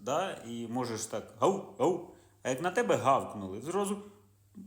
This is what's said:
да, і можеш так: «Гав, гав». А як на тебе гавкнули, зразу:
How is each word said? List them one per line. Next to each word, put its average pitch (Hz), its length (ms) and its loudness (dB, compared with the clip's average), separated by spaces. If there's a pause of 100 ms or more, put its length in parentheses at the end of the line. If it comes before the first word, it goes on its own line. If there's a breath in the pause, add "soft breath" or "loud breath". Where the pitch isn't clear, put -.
да, 151 480 -4
і 117 180 -8
можеш 117 400 -4
так: - 340 -8
«Гав, 196 380 2
гав». - 360 2 (280 loud breath)
А 120 80 0
як 135 120 -2
на 180 80 0
тебе 196 260 2
гавкнули, 107 640 0
зразу: 196 420 -2 (640)